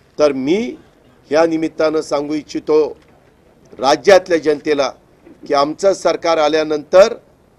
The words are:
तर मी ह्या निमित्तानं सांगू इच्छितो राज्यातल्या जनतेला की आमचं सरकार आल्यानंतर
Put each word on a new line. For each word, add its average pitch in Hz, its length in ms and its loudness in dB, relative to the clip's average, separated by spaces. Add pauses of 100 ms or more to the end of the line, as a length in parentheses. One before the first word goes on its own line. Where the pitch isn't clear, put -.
(180)
तर 147 140 2
मी 135 260 -2 (720)
ह्या 156 160 2
निमित्तानं 156 540 -4
सांगू 147 340 -6
इच्छितो 151 520 -2 (920)
राज्यातल्या 160 600 2
जनतेला 143 520 -2 (580)
की 143 60 -2
आमचं 156 380 0
सरकार 165 460 -2
आल्यानंतर 156 760 2 (440)